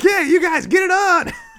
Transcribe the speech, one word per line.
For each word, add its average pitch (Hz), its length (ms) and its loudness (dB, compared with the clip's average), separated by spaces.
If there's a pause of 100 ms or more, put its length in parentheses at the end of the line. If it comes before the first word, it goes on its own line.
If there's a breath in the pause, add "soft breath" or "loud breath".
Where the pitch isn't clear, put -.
Yeah, 392 180 4
you 311 180 2
guys, 320 260 -2
get 262 160 0
it 370 80 -2
on. 370 480 0
<laughs> - 200 -20